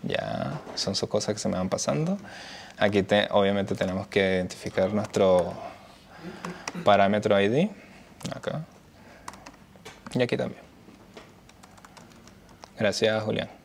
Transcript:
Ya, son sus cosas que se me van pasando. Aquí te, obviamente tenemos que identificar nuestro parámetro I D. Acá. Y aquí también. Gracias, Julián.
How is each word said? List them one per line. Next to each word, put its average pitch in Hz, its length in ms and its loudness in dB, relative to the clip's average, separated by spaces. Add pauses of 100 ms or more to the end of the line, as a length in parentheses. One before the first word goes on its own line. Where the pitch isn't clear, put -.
Ya, - 560 -4 (140)
son - 220 -4
sus - 120 -2
cosas 107 240 -2
que 104 60 -4
se - 100 -4
me 92 80 -2
van 92 120 -2
pasando. 160 500 -2 (580)
Aquí 101 280 4
te, 104 260 4
obviamente 98 460 2
tenemos 95 320 -4
que - 100 0
identificar 95 720 0
nuestro 95 600 2 (1300)
parámetro 101 580 6
I 101 60 6
D. 151 240 2 (640)
Acá. - 300 -6 (1500)
Y 127 80 -2
aquí 120 160 2
también. - 240 -6 (2250)
Gracias, 107 460 2
Julián. 107 260 -4 (160)